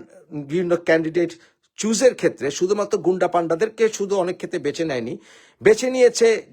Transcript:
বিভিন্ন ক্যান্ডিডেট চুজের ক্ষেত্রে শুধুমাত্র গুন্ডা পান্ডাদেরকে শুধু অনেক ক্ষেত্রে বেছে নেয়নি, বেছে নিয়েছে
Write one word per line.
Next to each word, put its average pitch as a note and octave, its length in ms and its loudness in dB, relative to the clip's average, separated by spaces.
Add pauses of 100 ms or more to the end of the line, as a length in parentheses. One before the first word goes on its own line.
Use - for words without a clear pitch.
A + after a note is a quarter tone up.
(320)
বিভিন্ন E3 440 -2
ক্যান্ডিডেট E3 600 0 (400)
চুজের A3+ 400 2
ক্ষেত্রে C#3+ 360 -2
শুধুমাত্র G3+ 460 -2
গুন্ডা F3+ 300 0
পান্ডাদেরকে F3 640 -2
শুধু G3+ 260 -4
অনেক F#3 200 -2
ক্ষেত্রে F3+ 240 -8
বেছে C#3+ 260 -4
নেয়নি, C3 320 -6 (460)
বেছে A3 280 4
নিয়েছে A#3 600 2